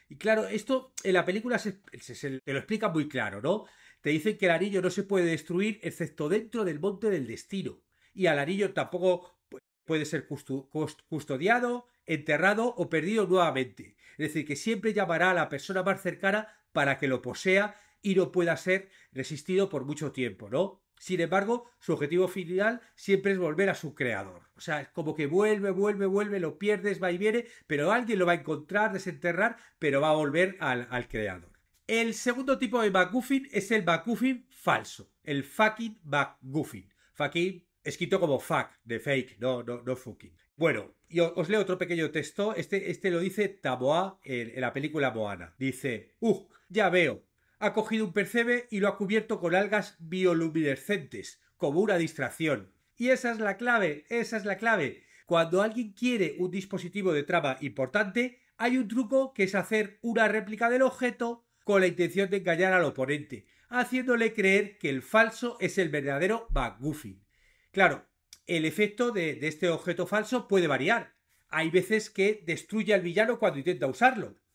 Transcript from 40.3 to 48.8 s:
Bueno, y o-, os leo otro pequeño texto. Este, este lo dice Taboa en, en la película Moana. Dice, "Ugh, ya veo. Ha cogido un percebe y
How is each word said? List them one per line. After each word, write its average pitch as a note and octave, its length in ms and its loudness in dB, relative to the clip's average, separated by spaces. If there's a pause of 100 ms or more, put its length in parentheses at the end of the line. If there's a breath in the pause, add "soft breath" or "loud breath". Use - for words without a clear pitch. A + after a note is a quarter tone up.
Bueno, D3 400 0 (140)
y E3 100 -4
o-, E3+ 160 2
os E3 140 -2
leo G#3+ 120 2
otro F#3 180 -2
pequeño E3 340 -2
texto. G3+ 420 -4
Este, G3 380 -4
este F#3+ 180 -2
lo E3+ 80 2
dice F#3+ 300 -2
Taboa D3 760 0
en, A#2+ 280 -6
en C3 100 -8
la A#2+ 120 -2
película C#3+ 380 -2
Moana. G2+ 480 -6
Dice, B2+ 600 -6
"Ugh, - 280 0 (200 soft breath)
ya G3 200 2
veo. E3 380 2 (320)
Ha G#3 160 -2
cogido A3 320 0
un E3+ 60 -6
percebe A#3 580 0
y G#3 100 -4